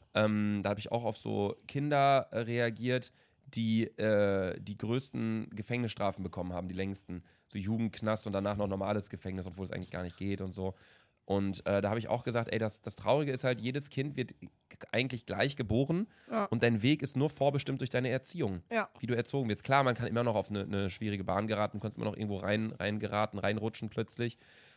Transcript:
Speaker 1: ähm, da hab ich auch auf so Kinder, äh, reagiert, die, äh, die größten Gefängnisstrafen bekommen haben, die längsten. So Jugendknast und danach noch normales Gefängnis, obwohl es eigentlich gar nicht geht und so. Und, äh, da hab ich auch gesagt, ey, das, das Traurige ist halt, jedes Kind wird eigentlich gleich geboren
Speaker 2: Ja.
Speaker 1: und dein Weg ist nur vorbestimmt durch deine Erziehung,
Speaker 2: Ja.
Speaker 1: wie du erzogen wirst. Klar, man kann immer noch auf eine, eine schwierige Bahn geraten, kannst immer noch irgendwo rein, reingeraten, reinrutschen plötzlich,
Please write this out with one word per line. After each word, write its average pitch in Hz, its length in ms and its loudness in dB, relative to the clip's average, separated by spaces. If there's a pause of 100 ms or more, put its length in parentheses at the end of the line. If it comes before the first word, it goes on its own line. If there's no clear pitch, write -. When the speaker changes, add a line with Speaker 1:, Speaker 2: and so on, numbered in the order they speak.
(140)
Speaker 1:
ähm, 104 480 4
da 101 80 2
hab 101 80 0
ich - 140 -6
auch 120 120 0
auf 113 140 -2
so 104 380 -2 (100)
Kinder, 139 640 4
äh, 110 100 0
reagiert, 120 720 0 (340)
die, 113 380 2 (140)
äh, 101 640 4
die 101 180 -10
größten 113 760 -2
Gefängnisstrafen 107 720 -2
bekommen 90 300 -6
haben, 90 140 -4
die 90 60 -6
längsten. 95 480 -4 (260)
So 110 100 -8
Jugendknast 110 680 -2
und 107 60 -2
danach 101 240 0
noch 101 120 0
normales 98 420 -2
Gefängnis, 95 360 -6
obwohl 92 200 -8
es - 40 -10
eigentlich 90 200 -8
gar 90 120 -6
nicht 87 140 -8
geht 98 240 -2
und 95 120 -6
so. 95 220 -4 (520)
Und, 98 400 0
äh, 98 140 4
da 98 100 0
hab 110 80 0
ich 107 100 -6
auch 117 140 0
gesagt, 117 300 -2
ey, 110 60 0
das, 110 240 -2
das - 140 -8
Traurige 139 360 2
ist 127 120 -4
halt, 127 160 2
jedes 131 300 -4
Kind 139 260 -4
wird 127 180 -4 (580)
eigentlich 127 340 0
gleich 117 300 0
geboren 139 500 2 (240)
Speaker 2:
Ja. 220 160 0
Speaker 1:
und 117 160 0
dein 117 200 4
Weg 147 200 4
ist 135 140 -4
nur 143 140 4
vorbestimmt 135 500 0
durch 135 100 -2
deine 127 200 0
Erziehung, 120 600 -2
Speaker 2:
Ja. 226 180 0 (120)
Speaker 1:
wie 113 60 -4
du 110 100 0
erzogen 120 320 0
wirst. 104 160 -2
Klar, 135 200 6
man 123 100 6
kann 117 120 -2
immer 117 180 2
noch 117 120 2
auf 98 140 0
eine, 101 120 -2
eine 98 280 0
schwierige 101 340 -2
Bahn 95 220 0
geraten, 104 340 0
kannst 104 160 -6
immer 113 100 -4
noch 104 100 -2
irgendwo 101 220 -2
rein, 107 340 0
reingeraten, 104 640 -2
reinrutschen 107 500 -2
plötzlich, 120 480 -4 (400)